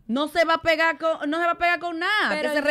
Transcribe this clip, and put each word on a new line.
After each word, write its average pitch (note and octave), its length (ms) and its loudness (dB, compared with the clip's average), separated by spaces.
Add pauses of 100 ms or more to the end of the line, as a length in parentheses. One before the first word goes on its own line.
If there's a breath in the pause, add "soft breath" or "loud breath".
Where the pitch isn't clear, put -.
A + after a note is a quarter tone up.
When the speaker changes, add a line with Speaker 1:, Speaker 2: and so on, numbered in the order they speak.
Speaker 1:
no C4+ 220 -2
se E4 160 2
va E4 100 4
a E4 80 -2
pegar E4 360 2
con, D#4 300 -2
no D#4 120 -2
se F4 60 0
va E4+ 60 0
a E4+ 60 -4
pegar F4 220 2
con E4+ 180 -6
nada, F#4 320 0
Speaker 2:
Pero D4+ 220 -2
Speaker 1:
que D4 80 -2
se - 100 -4